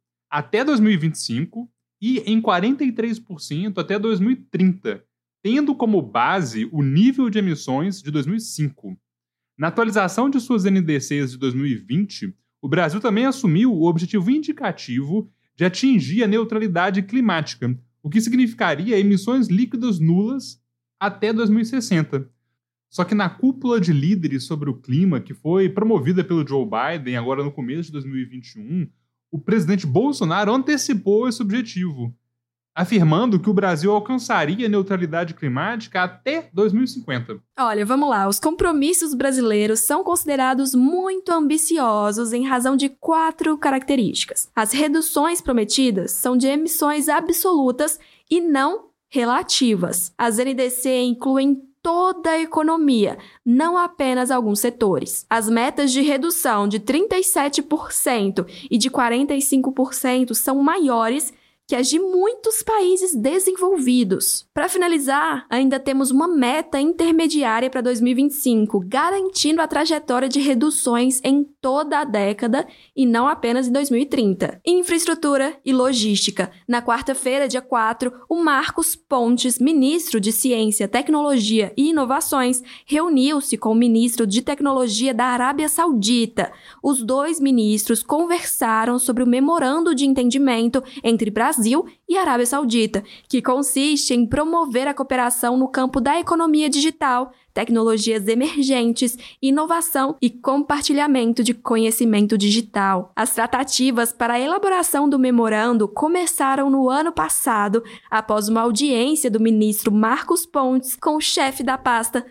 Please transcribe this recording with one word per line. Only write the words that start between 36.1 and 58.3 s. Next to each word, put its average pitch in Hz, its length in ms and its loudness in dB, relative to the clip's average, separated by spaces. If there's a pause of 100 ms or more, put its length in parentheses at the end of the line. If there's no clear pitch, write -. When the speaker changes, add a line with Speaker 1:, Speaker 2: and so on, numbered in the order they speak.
Speaker 1:
dois 196 200 2
mil 240 120 2
e - 20 -2
cinquenta. 123 500 -8 (220)
Speaker 2:
Olha, 214 260 0
vamos 269 240 0
lá. 202 200 0
Os 202 100 -2
compromissos 330 720 0
brasileiros 226 680 0
são 302 240 0
considerados 269 680 0
muito 359 600 2
ambiciosos 240 1000 0
em 247 140 0
razão 262 300 0
de 277 120 0
quatro 320 680 0
características. 262 960 -2
As 220 160 0
reduções 302 720 0
prometidas 226 720 0
são 254 240 -2
de 254 100 2
emissões 302 600 0
absolutas 302 880 0 (320)
e 339 100 2
não 320 500 0 (200)
relativas. 240 1080 0
As 233 220 0
N 262 160 0
D 254 160 -2
C 254 320 -2
incluem 269 580 0 (220)
toda 349 480 0
a 320 100 0
economia, 311 760 0 (260)
não 302 320 2
apenas 269 540 -2
alguns 214 280 0
setores. 220 720 -2
As 226 220 0
metas 269 420 0
de 269 80 2
redução 269 640 0
de 208 140 -2
trinta 349 380 0
e 381 40 2
sete 285 380 0
por 302 320 -4
cento 196 540 0 (240)